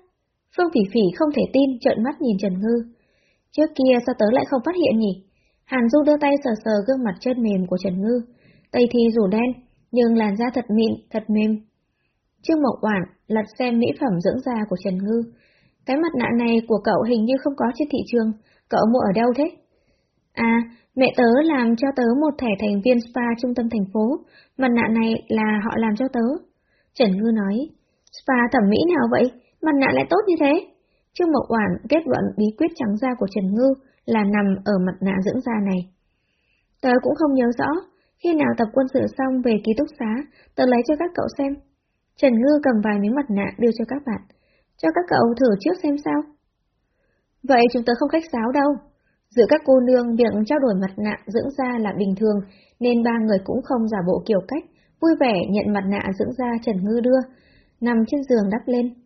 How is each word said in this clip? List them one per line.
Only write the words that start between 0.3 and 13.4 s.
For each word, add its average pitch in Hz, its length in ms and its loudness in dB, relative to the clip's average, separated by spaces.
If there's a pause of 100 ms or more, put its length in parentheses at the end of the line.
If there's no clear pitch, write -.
Phương 349 160 2
Phỉ 254 60 2 (140)
Phỉ 233 80 2 (140)
không 311 200 0
thể 214 60 0 (120)
tin 269 280 2
trợn 226 220 0
mắt 294 180 -4
nhìn 226 180 0
Trần 196 140 -2
Ngư. 233 400 -4 (580)
Trước 302 240 0
kia 254 300 4
sao 254 140 -2
tớ 214 120 2
lại 269 160 2
không 262 180 -2
phát 349 100 -2
hiện 262 240 2
nhỉ? 196 240 -2 (420)
Hàn 240 240 0
Du 294 140 4
đưa 294 140 4
tay 285 140 0 (120)
sờ 247 80 -2 (140)
sờ 220 60 -2 (160)
gương 262 160 0
mặt 190 160 -4
trơn 247 240 -2
mềm 190 240 0
của 180 100 -2
Trần 190 240 -4
Ngư. 233 200 -2 (500)
Tây 240 200 2
Thi 247 80 2 (160)
dù 214 120 2
đen, 220 220 0 (420)
nhưng 233 260 2
làn 214 180 0
da 233 180 -2
thật 247 160 -4
mịn, 220 220 2 (200)
thật 220 160 -6
mềm. 214 240 2 (920)
Trương 320 200 0
Mộc 247 200 -2
Oản 202 220 -2 (240)
lật 214 180 -2 (140)